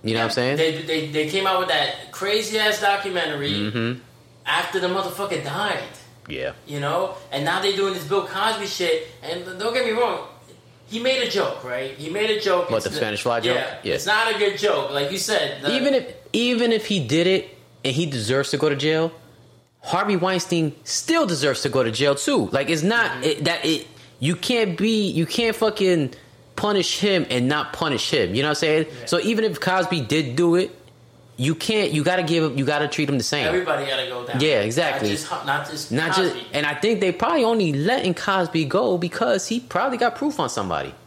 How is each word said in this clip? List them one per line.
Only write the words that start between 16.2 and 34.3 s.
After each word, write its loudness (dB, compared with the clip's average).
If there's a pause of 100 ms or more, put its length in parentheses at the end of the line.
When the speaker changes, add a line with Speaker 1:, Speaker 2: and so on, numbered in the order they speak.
Speaker 1:
even 2
if 0
he 0
did 2
it 0 (280)
and 0
he 0
deserves 0
to 0
go 4
to 2
jail, 0 (680)
Harvey 0
Weinstein 0
still 2
deserves 0
to 0
go 2
to 0
jail 2
too. 2
Like, 0
it's 0
not 2
Speaker 2:
Mm-hmm. -8
Speaker 1:
it, 0
that 0
it, 0 (320)
you 0
can't 0
be, 2
you 2
can't 0
fucking 2 (400)
punish 0
him 2
and 2
not 0
punish -2
him. 2
You 2
know 2
what 2
I'm 2
saying? 2 (140)
Speaker 2:
Yeah. -12
Speaker 1:
So 2
even 2
if 0
Cosby 0
did 0
do 4
it, 2 (680)
you 2
can't, 0
you 0
gotta 2
give 2
him, 0
you 2
gotta 2
treat -2
him 2
the 0
same. 0
Speaker 2:
Everybody 0
gotta -4
go -8
down. -4